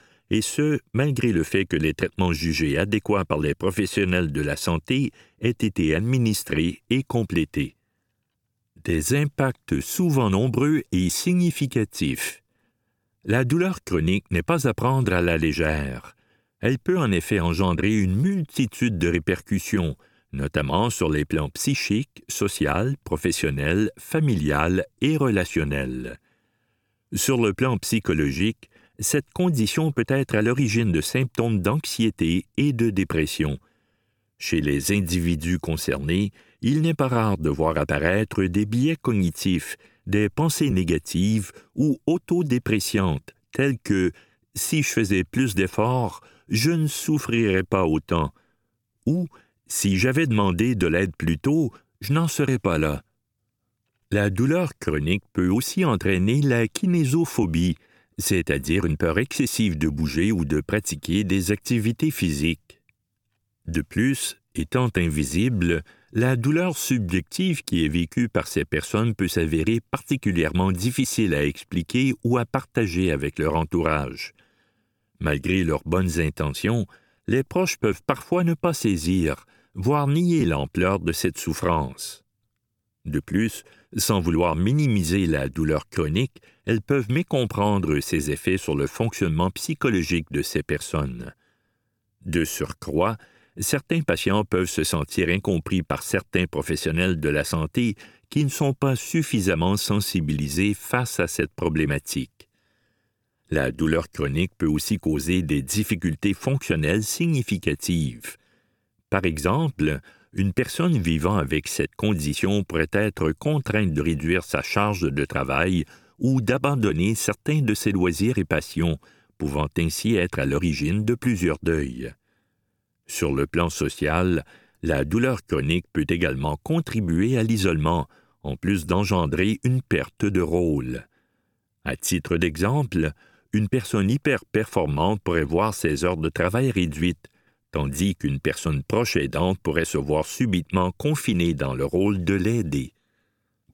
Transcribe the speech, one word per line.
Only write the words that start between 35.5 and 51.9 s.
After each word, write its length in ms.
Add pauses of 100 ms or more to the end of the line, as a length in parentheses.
concernés, 720 (300)
il 200
n'est 120
pas 120
rare 320
de 100
voir 300
apparaître 640
des 240
biais 340
cognitifs, 760 (320)
des 200
pensées 420
négatives 800 (240)
ou 300
autodépressiantes, 1300 (180)
telles 260
que « 320 (460)
si 260
je 60
faisais 340
plus 320
d'efforts, 680 (260)
je 240
ne 160
souffrirais 760
pas 240
autant » 480 (720)
ou « 220 (400)
si 280
j'avais 300
demandé 480
de 140
l'aide 280
plus 220
tôt, 340 (280)